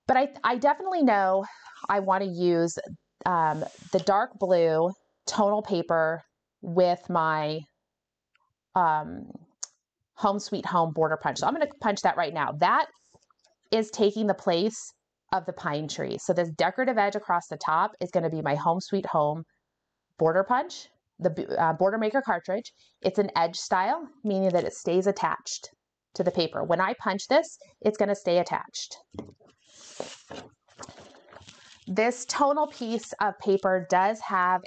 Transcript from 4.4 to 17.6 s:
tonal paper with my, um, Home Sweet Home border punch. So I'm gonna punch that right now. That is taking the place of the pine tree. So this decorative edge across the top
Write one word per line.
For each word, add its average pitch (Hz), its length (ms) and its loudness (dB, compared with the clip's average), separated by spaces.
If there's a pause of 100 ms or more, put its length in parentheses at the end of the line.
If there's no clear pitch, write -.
tonal 202 360 2
paper 165 600 0 (400)
with 175 480 2
my, 160 520 0 (1120)
um, 160 560 0 (840)
Home 202 240 -2
Sweet - 260 -8
Home 165 280 0
border 156 240 0
punch. 143 200 -4
So 151 100 -2
I'm 240 60 0
gonna 311 140 -2 (120)
punch 202 220 -2
that - 160 0
right 165 160 -2
now. 143 260 -2
That 226 280 2 (840)
is 220 200 0
taking 214 360 2
the 190 60 2
place 190 600 -2 (400)
of 180 120 -2
the 180 80 -6
pine 151 340 -4
tree. 135 320 -6
So - 140 -2
this 170 180 0
decorative 190 460 0
edge 202 180 2
across 180 340 -2
the 151 80 -8
top 165 420 2